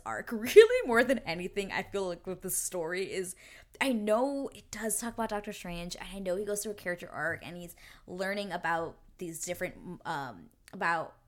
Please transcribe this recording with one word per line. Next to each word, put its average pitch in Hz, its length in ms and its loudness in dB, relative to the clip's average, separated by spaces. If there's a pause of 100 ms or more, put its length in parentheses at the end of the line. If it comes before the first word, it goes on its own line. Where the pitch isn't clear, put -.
arc, 110 260 -4
<laughs> - 0 -
really, 453 560 10
more 233 160 6
than 233 160 2
anything. 180 520 -6
I 190 120 -2
feel 196 240 -4
like 175 200 -6
what 185 140 -8
the 185 80 -6
story 175 640 -2
is 180 240 -6 (460)
I 269 100 2
know 240 600 2
it - 180 -20
does 220 280 -4
talk 233 140 -6
about 226 160 -2
Doctor 208 240 -6
Strange, 175 420 -8
and - 180 -12
I 196 60 -10
know 185 160 0
he 208 100 -4
goes 208 180 -2
through 214 100 -6
a - 20 -8
character 175 360 -6
arc, 156 340 -4
and 170 120 -12
he's 175 180 -14 (320)
learning 196 440 -4
about 175 460 -2 (200)
these 165 260 -8
different, 175 320 -6 (300)
um, 131 440 -8 (240)
about 170 420 -2 (120)